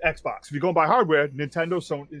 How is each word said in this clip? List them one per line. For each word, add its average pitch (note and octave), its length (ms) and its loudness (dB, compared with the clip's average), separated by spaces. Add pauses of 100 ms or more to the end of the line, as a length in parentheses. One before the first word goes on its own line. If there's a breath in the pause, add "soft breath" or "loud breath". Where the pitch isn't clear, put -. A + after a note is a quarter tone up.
Xbox. C3+ 420 -4
If C#3+ 60 -14
you're C#3+ 80 -4
going F3 140 0
by D#3+ 140 4
hardware, D#3 400 4
Nintendo, D#3 460 -4
Sony, D3 340 -6 (120)